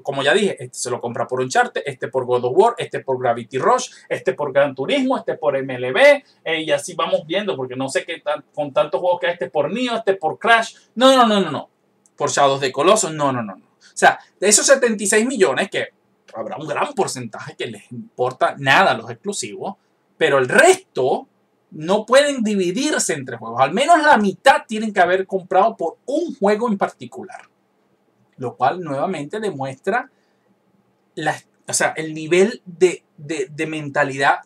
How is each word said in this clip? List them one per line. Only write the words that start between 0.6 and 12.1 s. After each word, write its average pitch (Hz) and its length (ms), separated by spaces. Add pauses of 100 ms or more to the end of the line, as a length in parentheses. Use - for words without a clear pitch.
este 127 160
se - 120
lo 120 100
compra 120 260
por - 140
Uncharted, 156 460
este 131 220
por 127 180
God 123 180
of 127 100
War, 220 220
este 139 240
por 127 180
Gravity 123 400
Rush, 233 320 (200)
este - 240
por 143 180
Gran 139 220
Turismo, 254 420
este 165 220
por 143 180
M 135 180
L 127 180
B, 240 320 (200)
eh, 160 160
y 160 100
así 147 240
vamos 170 320
viendo, 190 300
porque 127 200
no 131 120
sé - 160
qué 165 160
tan, 147 240 (100)
con 143 200
tantos 151 260
juegos 180 180
que - 100
hay, 170 40
este 175 160
por 151 240
Nioh, 233 240
este 196 180
por 156 240
Crash, 226 380 (180)
no, 262 220
no, 247 100
no, 208 140
no, 175 100
no, 127 200 (440)